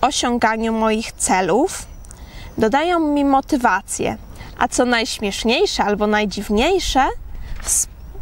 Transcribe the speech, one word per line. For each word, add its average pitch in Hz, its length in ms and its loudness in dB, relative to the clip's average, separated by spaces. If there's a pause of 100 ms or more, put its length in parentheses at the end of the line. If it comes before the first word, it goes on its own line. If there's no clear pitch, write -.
osiąganiu 233 720 2
moich 220 380 0
celów, 190 720 0 (720)
dodają 294 420 2
mi 294 260 2
motywację, 247 920 0 (400)
a - 100 2
co - 180 2
najśmieszniejsze 240 1000 0
albo 208 240 0
najdziwniejsze, 220 1000 2 (520)
ws-, - 280 -2 (340)